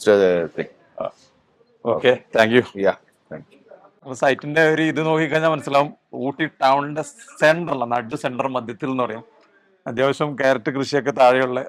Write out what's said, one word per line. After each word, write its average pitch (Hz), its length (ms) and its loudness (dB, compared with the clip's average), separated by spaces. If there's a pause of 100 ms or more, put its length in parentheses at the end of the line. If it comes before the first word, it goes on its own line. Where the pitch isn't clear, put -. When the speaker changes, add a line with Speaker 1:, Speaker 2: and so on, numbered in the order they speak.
(160)
Speaker 1:
uh, 90 280 4 (120)
thing. 82 140 -6 (1200)
Speaker 2:
ஓகே, 123 180 2 (240)
thank 110 220 4
you. 120 60 6 (220)
Speaker 1:
Yeah. 92 120 2 (1080)
Speaker 2:
അപ്പൊ 131 180 -12
സൈറ്റിന്റെ 147 400 0 (120)
ഒരു 160 180 0
ഇത് 151 140 -4
നോക്കിക്കഴിഞ്ഞാൽ 160 480 0
മനസ്സിലാവും, 143 380 0 (320)
ഊട്ടി 143 220 -4 (180)
ടൗണിന്റെ 143 400 0 (380)
സെന്ററിലാണ്, 151 500 0
നടു 120 320 -4
സെന്റർ 127 320 -4
മധ്യത്തിൽ 123 380 -8
എന്ന് 127 100 -2
പറയും. 113 200 -8 (640)
അത്യാവശ്യം 135 420 -2 (120)
ക്യാരറ്റ് 131 340 0
കൃഷിയൊക്കെ 135 360 -2
താഴെയുള്ള 127 580 4